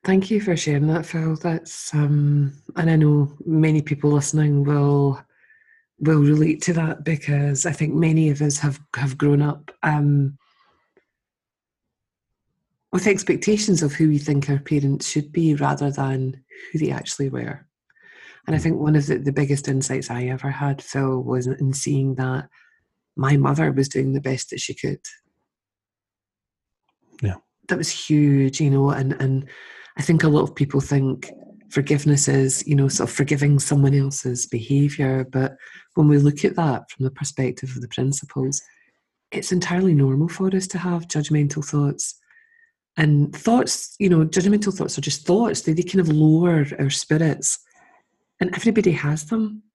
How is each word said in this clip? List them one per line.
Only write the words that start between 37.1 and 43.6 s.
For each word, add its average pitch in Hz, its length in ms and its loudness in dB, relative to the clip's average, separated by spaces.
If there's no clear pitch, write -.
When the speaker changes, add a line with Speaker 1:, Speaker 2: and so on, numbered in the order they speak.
Speaker 1:
perspective 131 640 -6
of 120 60 -10
the 120 60 -12
principles, 135 760 -6
it's 190 200 -6
entirely 180 420 0
normal 139 360 2
for 190 260 -4
us 185 120 -2
to 185 100 -10
have 170 300 -4
judgmental 147 580 -2
thoughts. - 500 -4
And 147 380 4
thoughts, - 640 0